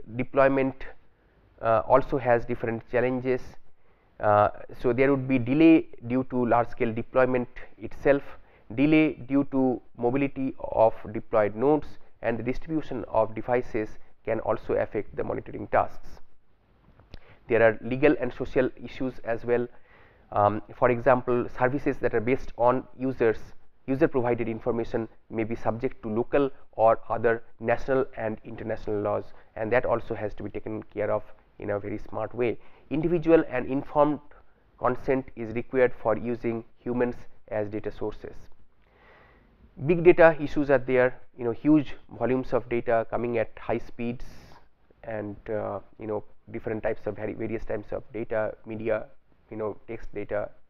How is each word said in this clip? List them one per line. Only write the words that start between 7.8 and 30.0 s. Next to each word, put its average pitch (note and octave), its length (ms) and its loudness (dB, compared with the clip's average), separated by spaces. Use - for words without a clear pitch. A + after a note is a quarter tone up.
delay D3+ 380 4
due C3+ 400 0
to C3 280 2
mobility C3+ 640 -2
of A2+ 340 4
deployed G#2+ 420 0
nodes, C#3+ 320 2
and A#2 160 -2
the A2 40 -6
distribution C#3 680 -4
of A2 260 0
devices A#2 540 -2
can A2 160 -2
also A2+ 340 -2
affect G#2+ 400 -2
the - 80 -4
monitoring A2 460 -6
tasks. - 400 0
There A2+ 160 4
are A2 200 6
legal C3 360 4
and B2 140 -4
social C3 380 0
issues B2 420 -6
as A2+ 200 -4
well. A#2+ 240 2
Um, G#2 300 4
for B2 160 4
example, B2 560 4
services B2+ 400 0
that A#2+ 160 0
are A2+ 60 2
based B2+ 360 0
on B2 280 4
users, C3+ 400 2
user C3+ 220 2
provided A#2 400 0
information A2+ 580 -2
may A2 160 -2
be A2+ 100 -4
subject A#2 500 -4
to A2+ 40 -6
local C3 420 0
or A2 280 4
other A2+ 320 2
national A#2+ 460 0
and A2 280 -4
international A2 560 -4
laws, G#2 240 0
and A2 160 -4
that B2 120 4
also A2+ 300 -2